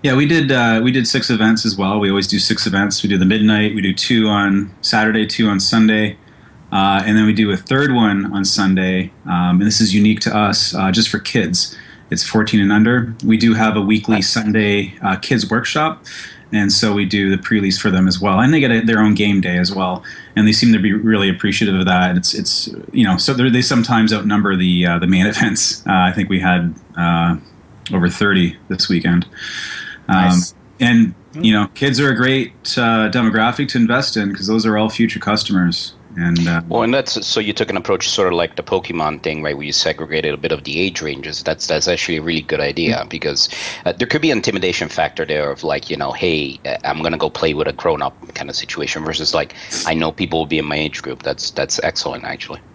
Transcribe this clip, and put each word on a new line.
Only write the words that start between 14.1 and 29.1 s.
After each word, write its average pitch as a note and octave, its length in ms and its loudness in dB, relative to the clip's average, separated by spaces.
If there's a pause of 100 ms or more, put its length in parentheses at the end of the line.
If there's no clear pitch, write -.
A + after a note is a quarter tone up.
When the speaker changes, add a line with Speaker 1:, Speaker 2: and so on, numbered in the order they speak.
Speaker 1:
Sunday, G#2 800 0
uh, G2 140 0
kids G2 340 -2
workshop, D#3 560 -2 (460)
and G#2 200 2
so G#2+ 220 2
we G2+ 120 0
do G2 300 0
the F#2 60 -4
pre-release G2 380 0
for G#2+ 100 0
them F#2 180 4
as F2+ 140 0
well. G2 180 2
And B2+ 140 4
they D#3+ 60 4
get C3+ 100 2
a, A2+ 120 2
their A2+ 180 2
own G#2+ 160 4
game G2+ 260 2
day F2+ 160 0
as F2+ 160 0
well, F#2 300 -4 (320)
and G#2+ 120 4
they G#2+ 40 4
seem A#2 220 4
to G#2+ 60 4
be F#2+ 140 2
really G#2 360 2
appreciative - 500 0
of F#2 80 2
that. F#2 280 2
It's, - 200 0
it's, - 340 -4 (240)
you B2 120 4
know, F#2+ 120 2
so C3+ 160 0
they B2 300 2
sometimes A#2 500 2
outnumber G2+ 420 0
the, F2+ 300 2
uh, E2+ 140 0
the F2 80 0
main F#2 180 4
<laughs> G#2 80 0
events. - 540 -2
Uh, G2 60 0
I F#2 180 4
think F#2+ 180 -2
we G2 120 0
had, F2 340 0 (200)
uh, E2+ 420 2 (540)
over F2+ 160 2
thirty F#2+ 480 2 (120)
this - 200 -2
weekend. F2 380 2 (840)